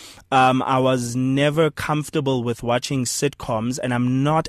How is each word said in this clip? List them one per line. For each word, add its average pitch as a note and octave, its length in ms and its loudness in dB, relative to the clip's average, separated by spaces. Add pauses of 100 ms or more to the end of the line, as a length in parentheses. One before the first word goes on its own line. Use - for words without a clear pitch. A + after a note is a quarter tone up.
(320)
um, C3 300 4
I C3 160 0
was B2+ 380 0
never C#3+ 560 2
comfortable C#3+ 720 -2
with A#2+ 180 -4
watching B2 440 -2
sitcoms, B2 760 -4
and B2+ 140 -2
I'm B2+ 260 0
not D#3 260 0